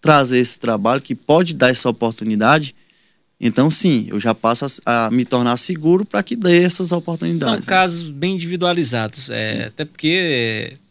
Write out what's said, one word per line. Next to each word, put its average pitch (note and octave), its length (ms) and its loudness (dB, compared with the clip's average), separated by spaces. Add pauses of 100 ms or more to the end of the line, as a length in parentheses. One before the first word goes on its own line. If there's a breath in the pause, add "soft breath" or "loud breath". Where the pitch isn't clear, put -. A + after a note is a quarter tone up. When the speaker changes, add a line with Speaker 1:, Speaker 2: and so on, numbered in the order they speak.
Speaker 1:
trazer C#3 380 4
esse B2 200 0
trabalho, A#2 440 0
que C3+ 120 -8
pode E3 380 2
dar B2+ 160 2
essa B2+ 200 2
oportunidade, A2+ 840 0 (640)
então B2+ 320 2
sim, D#3 380 2
eu G#2 100 -4
já A2+ 160 0
passo A#2+ 520 -2
a, A#2 200 2
a G#2+ 40 -2
me B2 160 0
tornar B2 320 0
seguro F3 460 0
pra G3+ 180 -2
que A#3+ 120 -6
dê F3+ 280 4
essas F3+ 300 0
oportunidades, E3 720 -4
Speaker 2:
São G3 80 -2
Speaker 1:
né? F#3 60 4
Speaker 2:
casos E3+ 240 -2
bem D#3+ 320 -6
individualizados, E3+ 920 -4
é, A2 280 -6
Speaker 1:
Sim. A#2 80 -6
Speaker 2:
até D3+ 200 -10
porque, D#3 380 -4
é, A#2+ 540 -2 (140)